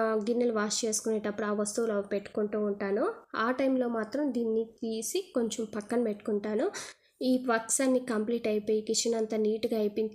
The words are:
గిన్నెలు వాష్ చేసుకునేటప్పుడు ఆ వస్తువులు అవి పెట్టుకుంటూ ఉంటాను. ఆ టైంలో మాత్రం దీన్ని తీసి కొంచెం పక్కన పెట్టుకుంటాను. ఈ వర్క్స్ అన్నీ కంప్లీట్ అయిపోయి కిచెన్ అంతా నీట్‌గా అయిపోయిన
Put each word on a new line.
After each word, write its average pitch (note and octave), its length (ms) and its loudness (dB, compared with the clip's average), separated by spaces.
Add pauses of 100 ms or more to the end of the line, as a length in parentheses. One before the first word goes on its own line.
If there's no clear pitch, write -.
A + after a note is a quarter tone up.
(200)
గిన్నెలు A#3 320 2
వాష్ G#3+ 320 0
చేసుకునేటప్పుడు G#3+ 640 -2
ఆ G#3 60 0
వస్తువులు G#3+ 400 0
అవి G3+ 160 0
పెట్టుకుంటూ G#3 520 -2
ఉంటాను. G3+ 440 0 (320)
ఆ A3+ 140 0
టైంలో C4 380 2
మాత్రం A#3+ 440 0
దీన్ని A3+ 320 2
తీసి A3+ 680 -4
కొంచెం A3+ 400 0
పక్కన A#3 300 0
పెట్టుకుంటాను. G#3+ 680 0 (520)
ఈ B3+ 260 2
వర్క్స్ A3+ 320 2
అన్నీ C4 200 4
కంప్లీట్ A#3 480 0
అయిపోయి G#3+ 320 0
కిచెన్ A3+ 340 0
అంతా A3 220 0
నీట్‌గా A3 420 0
అయిపోయిన G#3+ 360 0